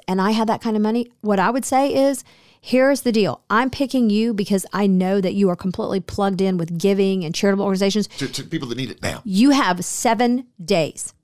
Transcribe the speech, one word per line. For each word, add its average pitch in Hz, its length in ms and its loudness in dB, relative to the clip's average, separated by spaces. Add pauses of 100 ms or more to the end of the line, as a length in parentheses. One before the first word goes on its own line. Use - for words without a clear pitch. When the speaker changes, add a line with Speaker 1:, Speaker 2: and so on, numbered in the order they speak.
Speaker 1:
and 185 140 0
I 196 100 2
had 220 180 0
that - 120 -2
kind 220 140 -2
of 214 60 0
money, 226 300 -2 (100)
what 208 180 0
I 185 100 2
would 233 160 -2
say 269 280 2
is, 269 300 2 (380)
"Here's 262 400 2
the 247 100 0
deal. 202 380 0
I'm 247 220 2
picking 247 400 0
you 220 220 2
because 196 400 0
I 202 140 0
know 185 340 2
that 180 120 -2
you 196 160 2
are 175 60 0
completely 196 440 -4
plugged 196 420 -2
in 190 160 0
with 170 200 -4
giving 196 480 0
and 160 80 -6
charitable 196 320 0
organizations." 196 420 0 (100)
Speaker 2:
To, 139 100 -4
to 135 160 -10
people 160 260 -8
that 117 80 -6
need 127 140 -6
it - 100 -18
now. - 220 -6
Speaker 1:
You 214 280 4
have 185 340 2
seven 240 600 0 (180)
days. 165 500 -2 (100)